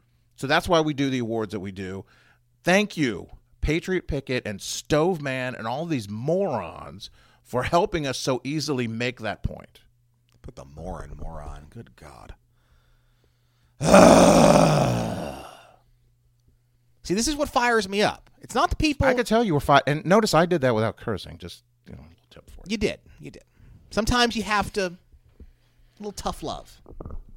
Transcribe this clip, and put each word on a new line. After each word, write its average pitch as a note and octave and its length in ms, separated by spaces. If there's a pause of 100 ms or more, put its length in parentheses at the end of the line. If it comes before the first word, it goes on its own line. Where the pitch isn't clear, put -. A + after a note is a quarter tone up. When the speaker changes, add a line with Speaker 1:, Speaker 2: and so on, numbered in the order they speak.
(360)
Speaker 1:
So C3+ 100
that's D#3 220
why E3+ 120
we D#3 120
do C#3 160
the C3 120
awards A2+ 320
that G#2+ 80
we G2 120
do. F#2+ 320 (600)
Thank G3+ 320
you, B2 320 (320)
Patriot F3 480
Picket C3+ 380
and G#2 140
Stove D#3 600
Man C3 340
and A2+ 120
all C#3+ 200
these B2 220
morons G#2+ 1040 (320)
for B2 220
helping E3+ 420
us B2+ 120
so C3 240
easily C#3 460
make A#2 320
that G#2 220
point. - 380 (600)
Speaker 2:
Put - 140
the - 80
more D#2 400
in D2 120
moron. D2 540
Good - 260
God. B1 380 (1500)
<sighs> - 1600 (1600)
See, F3 120
this A#3 140
is D4 80
what D4 120
fires A#3 400
me G3+ 140
up. - 280 (100)
It's - 140
not D#4+ 160
the - 60
people D4 300
Speaker 1:
I C4 80
could B3 120
tell A3+ 180
you F3 100
were C#3 60
fi-, C#3 260
and D3 180
notice G3+ 300
I E3 120
did E3+ 160
that B2 120
without G#2+ 220
cursing. E2+ 420
Just, - 240 (240)
you - 60
know, C2 80
a - 20
little D#2+ 140 (140)
tip - 200
for - 160
you. F#3+ 60
Speaker 2:
You A3+ 40
did. G#3 220 (220)
You D3 100
did. - 140 (460)
Sometimes A#3 440
you A3 80
have G3+ 300
to, F#3+ 140
a F3 100 (1000)
little G#3 140
tough - 300
love. G2 380 (560)